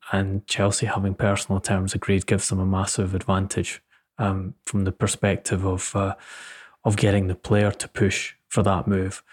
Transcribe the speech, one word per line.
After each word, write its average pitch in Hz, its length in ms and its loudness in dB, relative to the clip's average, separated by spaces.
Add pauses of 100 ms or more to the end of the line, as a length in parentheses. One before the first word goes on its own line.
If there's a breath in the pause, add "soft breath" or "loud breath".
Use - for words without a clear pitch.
(120)
and 98 360 0
Chelsea 101 380 0
having 98 280 0
personal 98 480 0
terms 95 320 0
agreed 98 320 0
gives - 240 0
them 95 100 0
a 92 60 2
massive 95 500 0
advantage, 95 640 -2 (380)
um, 98 340 -2 (120)
from 98 180 0
the 95 80 0
perspective 98 720 0
of, 92 300 -2
uh, 98 200 -2 (680 loud breath)
of 104 140 2
getting 101 300 4
the 90 80 -2
player 104 360 2
to - 160 -8
push - 460 0 (140)
for - 160 2
that 95 240 0
move. 98 460 -2